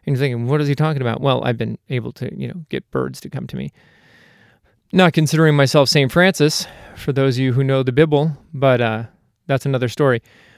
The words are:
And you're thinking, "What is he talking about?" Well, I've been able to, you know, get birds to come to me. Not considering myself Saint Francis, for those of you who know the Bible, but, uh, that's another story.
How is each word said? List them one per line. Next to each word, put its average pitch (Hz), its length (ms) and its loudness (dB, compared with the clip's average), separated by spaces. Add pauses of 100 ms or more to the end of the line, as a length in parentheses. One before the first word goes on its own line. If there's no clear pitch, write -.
And 135 100 -2
you're 123 40 -2
thinking, 120 260 -4
"What 147 140 0
is 147 80 -2
he 143 60 0
talking 151 280 -2
about?" 120 180 -4
Well, 127 240 0
I've 120 140 -2
been 113 200 -6 (120)
able 123 220 -6
to, - 240 -12
you 131 120 -8
know, 160 220 -12
get - 200 -8
birds 131 300 -6
to - 100 -16
come 65 180 -10
to - 80 -12
me. - 160 -10 (1200)
Not 180 200 4
considering 156 440 2
myself 135 320 4
Saint 139 240 2
Francis, 175 540 2 (280)
for - 180 -4
those 135 240 0
of 131 40 -2
you 131 120 2
who 135 120 0
know 135 180 0
the 127 100 -2
Bible, 147 460 2 (160)
but, 131 260 2
uh, 113 240 -2 (440)
that's 139 180 -2
another 127 220 -2
story. 127 340 0 (360)